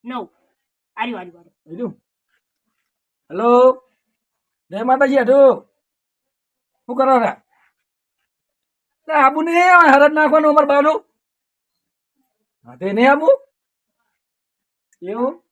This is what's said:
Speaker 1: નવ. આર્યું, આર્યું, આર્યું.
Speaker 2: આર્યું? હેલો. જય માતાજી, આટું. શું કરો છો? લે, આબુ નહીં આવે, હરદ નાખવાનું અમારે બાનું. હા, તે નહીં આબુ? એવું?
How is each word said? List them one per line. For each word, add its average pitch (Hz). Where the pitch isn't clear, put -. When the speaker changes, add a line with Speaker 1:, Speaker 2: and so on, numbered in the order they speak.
Speaker 1:
નવ. 240
આર્યું, 233
આર્યું, 175
આર્યું. -
Speaker 2:
આર્યું? 175
હેલો. 214
જય 208
માતાજી, 262
આટું. 262
શું 247
કરો 262
છો? 226
લે, 320
આબુ 285
નહીં 339
આવે, 339
હરદ 285
નાખવાનું 302
અમારે 294
બાનું. 294
હા, -
તે 196
નહીં 240
આબુ? 302
એવું? 240